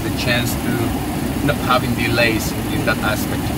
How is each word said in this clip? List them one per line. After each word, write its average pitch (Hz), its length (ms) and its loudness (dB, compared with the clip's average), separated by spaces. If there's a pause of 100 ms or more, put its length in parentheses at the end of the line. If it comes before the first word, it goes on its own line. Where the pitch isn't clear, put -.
the 113 140 -2
chance 120 360 0
to - 200 -2 (720)
not 143 100 2 (120)
having 123 280 2
delays 117 560 2
in, - 280 -2
in - 60 0
that 113 120 2
aspect, 107 460 -2 (140)